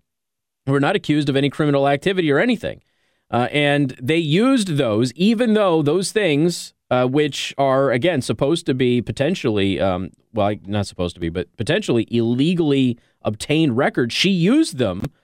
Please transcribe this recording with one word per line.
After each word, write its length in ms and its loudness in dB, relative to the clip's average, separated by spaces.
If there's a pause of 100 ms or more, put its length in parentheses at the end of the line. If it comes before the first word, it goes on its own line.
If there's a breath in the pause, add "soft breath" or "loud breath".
(680)
who 80 0
are 60 4
not 160 2
accused 320 0
of 80 0
any 120 2
criminal 380 0
activity 460 0
or 80 2
anything. 420 -4 (480)
Uh, 220 0
and 500 0
they 160 0
used 580 0
those, 360 0
even 420 2
though 260 2
those 300 0
things, 640 0 (160)
uh, 160 2
which 500 -2
are, 360 2
again, 280 0
supposed 460 -2
to 80 0
be 260 2
potentially, 800 -2
um, 300 -2 (220)
well, 240 0 (100)
not 220 -4
supposed 260 -6
to 60 -14
be, 80 -4
but 280 -8
potentially 540 -2
illegally 880 0 (240 soft breath)
obtained 540 0
records, 360 0
she 180 0
used 480 2
them 260 -2 (200)